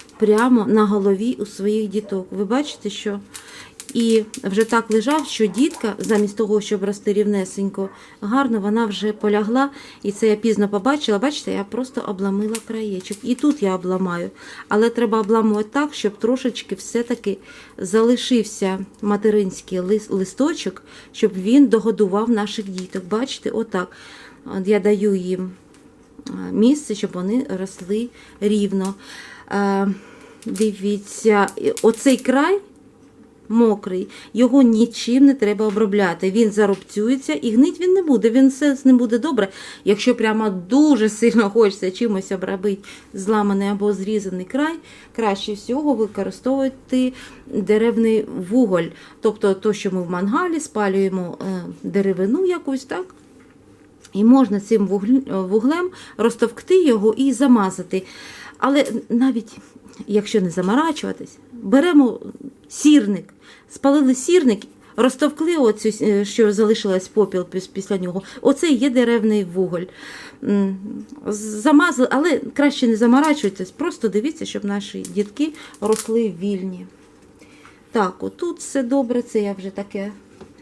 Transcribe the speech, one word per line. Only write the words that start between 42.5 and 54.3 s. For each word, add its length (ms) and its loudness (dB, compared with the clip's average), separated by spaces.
зламаний 540 0
або 260 0
зрізаний 520 -6
край, 300 -4
краще 380 -4
всього 400 -2
використовувати 1200 -2
деревний 800 2
вуголь, 400 2
тобто 320 0
то, 200 -2
що 180 -4
ми 100 -4
в 80 -8
мангалі 500 -2
спалюємо, 800 -2
е, 220 -6
деревину 640 0
якусь, 400 -4
так? 200 -8
І 100 0
можна 360 6